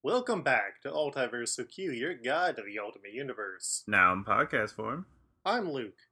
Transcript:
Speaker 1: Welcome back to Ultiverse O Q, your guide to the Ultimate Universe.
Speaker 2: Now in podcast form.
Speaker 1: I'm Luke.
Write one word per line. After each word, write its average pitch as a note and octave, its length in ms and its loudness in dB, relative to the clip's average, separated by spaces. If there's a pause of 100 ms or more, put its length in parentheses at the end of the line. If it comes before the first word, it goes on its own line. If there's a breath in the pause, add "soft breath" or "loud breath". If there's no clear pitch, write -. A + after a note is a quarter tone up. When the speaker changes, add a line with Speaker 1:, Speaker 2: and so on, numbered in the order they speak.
Speaker 1:
Welcome A#3+ 360 2
back A2+ 400 2
to C#3+ 100 -6
Ultiverse C3 640 -2
O B2 60 -4
Q, F#3 260 -6
your C3+ 240 -2
guide C#3+ 440 0
to A2 40 -8
the G2+ 160 -8
Ultimate G2+ 340 -8
Universe. G#2+ 760 -6
Speaker 2:
Now F#2 240 8
in F#2+ 100 0
podcast G#2+ 520 2
form. A#2+ 320 -6 (380)
Speaker 1:
I'm G#3 240 0
Luke. C3 300 -6 (140)